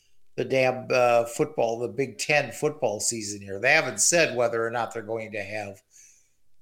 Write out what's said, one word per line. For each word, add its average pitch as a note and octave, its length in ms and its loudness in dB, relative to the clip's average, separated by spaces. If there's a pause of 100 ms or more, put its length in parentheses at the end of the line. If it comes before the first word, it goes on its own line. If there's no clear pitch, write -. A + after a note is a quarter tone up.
(360)
the B2+ 80 -2
damn, B2+ 460 2
uh, A#2+ 340 6
football, A#2 540 -2
the A#2+ 100 -4
Big A#2 300 -4
Ten C#3 320 0
football A#2+ 480 -2
season G#2 420 -4
here. G2 200 -10
They C3 120 4
haven't C3+ 280 2
said D3+ 360 2
whether A#2 300 0
or A#2 40 -4
not A#2 220 -4
they're A2+ 100 -8
going A2 280 -8
to G#2 120 -6
have G2+ 380 -10 (800)